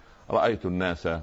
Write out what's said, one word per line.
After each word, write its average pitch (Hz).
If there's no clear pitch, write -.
رأيت 104
الناس، 90